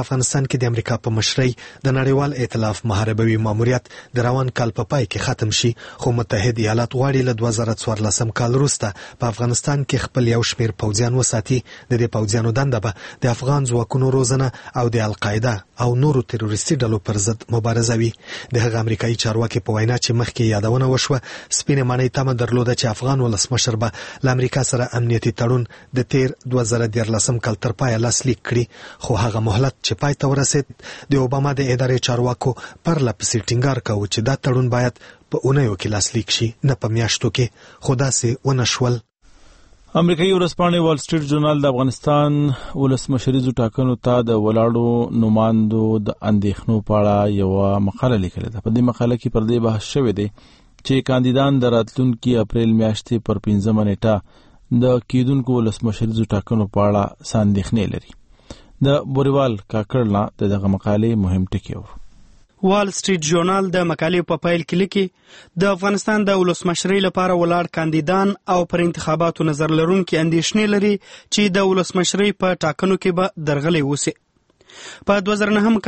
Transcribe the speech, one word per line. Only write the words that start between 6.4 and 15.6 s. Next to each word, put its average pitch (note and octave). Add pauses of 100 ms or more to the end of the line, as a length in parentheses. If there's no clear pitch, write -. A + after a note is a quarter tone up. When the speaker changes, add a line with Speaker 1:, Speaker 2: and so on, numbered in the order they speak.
Speaker 1:
ایالات A2
غواړي C3+
له B2+
دوه A#2
زره A2+
څوارلسم A2
کال A#2+
وروسته C3+ (320)
په A#2+
افغانستان B2+
کې A#2+
خپل B2
یو A#2
شمیر A2+
پوځیان A#2
وساتي. B2+ (320)
د -
دې A#2+
پوځیانو A2+
دنده C3+
به A2 (320)
د -
افغان C3+
ځواکونو B2+
روزنه C3 (300)
او A#2+
د A2+
القاعده G#2+ (300)